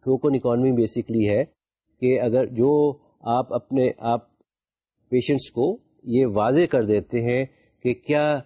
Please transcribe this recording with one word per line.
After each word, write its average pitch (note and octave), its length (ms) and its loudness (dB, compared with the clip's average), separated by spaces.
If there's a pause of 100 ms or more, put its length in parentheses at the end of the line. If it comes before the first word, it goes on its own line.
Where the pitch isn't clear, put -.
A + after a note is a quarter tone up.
ٹوکن C3 300 0
اکانومی B2 360 0
basically A2+ 680 0
ہے C#3 60 0 (560)
کہ B2+ 200 2
اگر B2 260 0
جو C#3+ 460 2 (280)
آپ B2 340 -4
اپنے، B2+ 440 0
آپ A#2 300 -4 (800)
پیشنٹس C3 420 -2
کو E3 280 -2 (240)
یہ B2 320 0
واضح A#2 260 2 (100)
کر B2 140 0
دیتے G#2 380 0
ہیں B2 220 -2 (380)
کہ B2 120 0
کیا D3 380 0 (140)